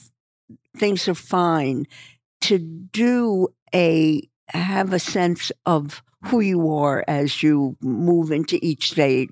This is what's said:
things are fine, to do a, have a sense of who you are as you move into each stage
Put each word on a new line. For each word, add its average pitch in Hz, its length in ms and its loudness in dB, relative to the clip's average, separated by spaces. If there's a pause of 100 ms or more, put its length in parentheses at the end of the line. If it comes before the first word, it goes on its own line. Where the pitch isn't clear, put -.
(760)
things 202 320 0
are 175 60 0
fine, 165 720 0 (560)
to 196 160 2
do 190 880 0 (260)
a, 165 540 2 (200)
have 190 440 -2
a 180 60 0
sense 175 520 -2 (140)
of 147 380 -2 (240)
who 240 140 2
you 180 340 2
are 143 340 0
as 143 340 -2
you 143 380 2
move 160 500 0
into 156 300 -2
each 160 300 -4
stage 131 420 2